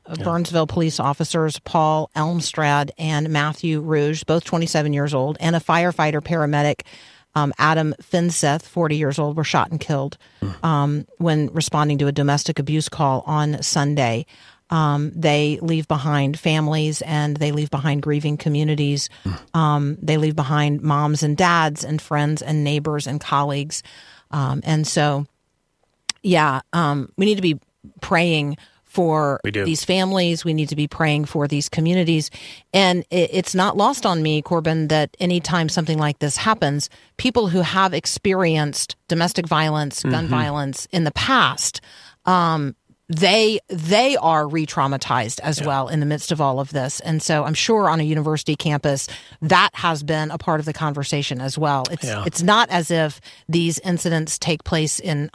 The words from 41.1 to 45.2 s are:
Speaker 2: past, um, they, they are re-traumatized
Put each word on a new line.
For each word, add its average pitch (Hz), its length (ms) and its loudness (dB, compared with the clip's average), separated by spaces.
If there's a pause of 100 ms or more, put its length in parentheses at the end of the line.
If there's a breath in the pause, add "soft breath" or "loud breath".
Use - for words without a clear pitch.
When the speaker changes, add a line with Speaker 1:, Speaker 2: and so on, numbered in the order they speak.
Speaker 2:
past, - 720 0 (440 loud breath)
um, 165 500 2 (400)
they, 202 440 4 (100)
they 208 480 2
are 156 300 2
re-traumatized 139 960 -2